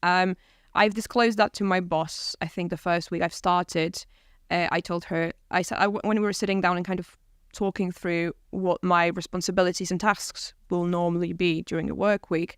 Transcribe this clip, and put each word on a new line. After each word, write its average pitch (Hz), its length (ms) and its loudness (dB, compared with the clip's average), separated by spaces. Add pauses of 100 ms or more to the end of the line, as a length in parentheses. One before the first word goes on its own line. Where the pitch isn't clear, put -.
Um, 185 320 4 (380)
I've 208 200 4
disclosed 226 440 2
that 208 160 4
to - 100 -4
my 190 160 2
boss, 165 640 -4
I - 60 -4
think 175 220 -6
the 160 80 -4
first 170 340 -2
week 170 100 -2
I've 170 120 0
started. 180 720 0 (460)
Uh, 170 200 2
I 170 100 0
told 175 240 -4
her, 165 260 -2 (180)
I 180 120 2
said, - 180 -4
I, 196 80 4
when 214 320 0
we 208 60 0
were 202 80 0
sitting 196 280 0
down 180 160 2
and 175 80 -2
kind 180 140 -4
of - 180 -12 (360)
talking 190 380 -2
through 170 420 -2 (180)
what 185 320 0
my 175 240 4
responsibilities 180 840 0
and 185 100 0
tasks - 540 -2 (160)
will 175 140 0
normally 175 500 0
be 170 280 0
during 165 260 -4
the - 80 -4
work 202 340 0
week 170 280 -2